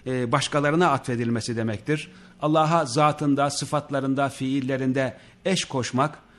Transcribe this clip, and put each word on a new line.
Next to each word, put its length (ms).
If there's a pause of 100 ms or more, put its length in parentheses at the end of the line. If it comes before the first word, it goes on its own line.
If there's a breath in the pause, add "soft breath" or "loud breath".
e, 260
başkalarına 600
atfedilmesi 640
demektir. 540 (300 loud breath)
Allah'a 440
zatında, 640
sıfatlarında, 800
fiillerinde 880 (280 loud breath)
eş 200
koşmak, 540 (200 soft breath)